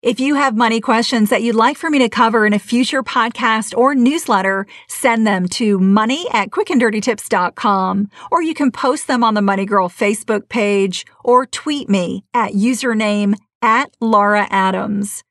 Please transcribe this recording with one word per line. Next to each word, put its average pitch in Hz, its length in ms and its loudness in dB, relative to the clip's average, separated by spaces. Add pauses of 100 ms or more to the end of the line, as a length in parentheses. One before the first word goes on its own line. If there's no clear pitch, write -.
If 240 160 -2
you 277 160 0
have 269 220 0
money 226 240 2
questions 226 500 0
that 214 120 0
you'd 233 120 0
like 226 220 2
for 330 140 -6
me 294 100 2
to 240 80 2
cover 226 360 2
in 214 100 2
a 208 40 0
future 254 460 -2
podcast 226 720 -2
or 262 180 2
newsletter, 214 720 0 (220)
send 226 360 0
them 190 260 0
to 208 280 0
money 220 540 2
at 208 180 -2
quickanddirty 240 500 0
tips 214 280 -4
dot 180 260 0
com, 196 560 -2 (220)
or 339 100 2
you 320 120 -4
can 269 180 0
post - 340 -2
them 247 160 0
on 220 120 2
the 208 80 0
Money 196 220 0
Girl 196 240 0
Facebook 214 600 -2
page 202 580 -2 (160)
or 247 240 2
tweet 285 420 -6
me 196 360 -2 (100)
at 220 180 0
username 214 840 0 (280)
at 233 380 0
Laura 208 500 2
Adams. 190 800 -2